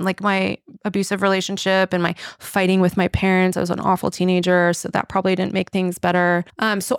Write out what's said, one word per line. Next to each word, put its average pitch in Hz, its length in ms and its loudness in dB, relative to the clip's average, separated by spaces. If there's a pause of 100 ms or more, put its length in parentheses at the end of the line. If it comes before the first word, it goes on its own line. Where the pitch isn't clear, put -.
like, 185 200 -2
my 196 360 0 (280)
abusive 196 380 -2
relationship 190 680 0
and 180 100 0
my 170 140 -2 (240)
fighting 190 400 2
with 180 160 2
my 180 100 2
parents. 185 500 2
I - 40 0
was 175 100 0
an - 80 -4
awful 190 320 0
teenager, 180 600 2
so - 160 -6
that - 220 -2
probably 190 260 0
didn't 185 160 -4
make 190 180 -4
things 180 280 -2
better. 175 460 2 (140)
Um, 214 220 0
so - 180 -2